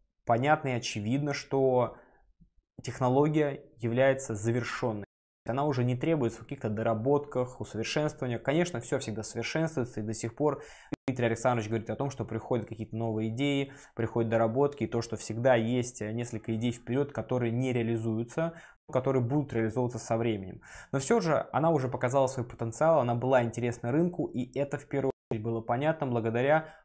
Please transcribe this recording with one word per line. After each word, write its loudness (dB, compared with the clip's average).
понятно 4
и 0
очевидно, -2
что 2
технология 2
является 2
завершенной. -2
Она 0
уже 2
не 2
требуется 0
в -16
каких-то -6
доработках, 0
усовершенствованиях. -4
Конечно, 0
все -2
всегда -6
совершенствуется, -4
и -4
до -4
сих -6
пор 0
Дмитрий 0
Александрович 2
говорит -4
о -4
том, -4
что -6
приходят -2
какие-то -8
новые 0
идеи, 0
приходят 0
доработки, 2
и 0
то, -2
что -6
всегда 2
есть 0
несколько -4
идей 0
вперед, -2
которые 0
не 0
реализуются, -2
которые 2
будут 0
реализовываться 0
со -2
временем. -2
Но 0
все 2
же 0
она 4
уже 2
показала 2
свой -2
потенциал, 2
она 2
была 4
интересна -2
рынку, 2
и -4
это -2
в -10
первую -2
очередь -4
было -2
понятно 0
благодаря 2